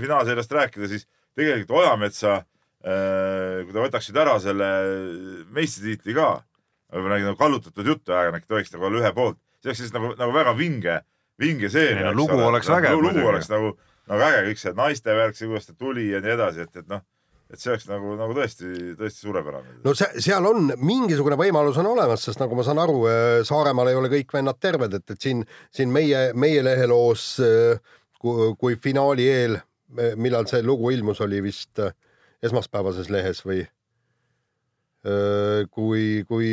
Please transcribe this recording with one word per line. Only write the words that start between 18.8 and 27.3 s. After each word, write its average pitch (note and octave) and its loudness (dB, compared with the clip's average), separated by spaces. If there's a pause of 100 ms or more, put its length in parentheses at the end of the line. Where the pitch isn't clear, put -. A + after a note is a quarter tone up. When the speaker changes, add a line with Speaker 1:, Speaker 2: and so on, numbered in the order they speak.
Speaker 1:
tõesti G#2+ -10
suurepärane. C#2+ -8
Speaker 3:
No C3+ 2
see, G3 0 (160)
seal F#3+ 2
on F#3+ 2 (100)
mingisugune D#3 2
võimalus D3+ 2
on F#3+ 2
olemas, C3 2
sest A2 -6
nagu B2 -2
ma B2 0
saan D3+ 2
aru, E3 2
äh, A#2 4 (160)
Saaremaal C3 2
ei C3 2
ole C3 0
kõik C3+ -4
vennad C3+ -2
terved, B2+ -2
et, F#2 -8
et - -12
siin, B2 -2 (240)
siin B2+ -2
meie, C3+ 4
meie C#3 2
leheloos, A#2+ 4 (160)